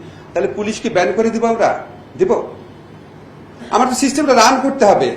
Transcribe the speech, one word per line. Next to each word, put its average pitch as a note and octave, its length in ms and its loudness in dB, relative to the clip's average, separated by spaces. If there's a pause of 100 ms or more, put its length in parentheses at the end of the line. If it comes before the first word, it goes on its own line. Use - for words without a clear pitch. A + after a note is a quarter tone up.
(340)
তাহলে F#3 220 -2
পুলিশকে A3 340 -4
ব্যান F#3 260 0
করে A3+ 140 0
দিব A3+ 140 -4
আমরা? A3+ 340 0 (400)
দিব? F#3 240 0 (1300)
আমার B3 180 2
তো B3 60 -4
সিস্টেমটা C#4 400 0
রান B3 280 4
করতে C4+ 220 0
হবে। C#3+ 320 2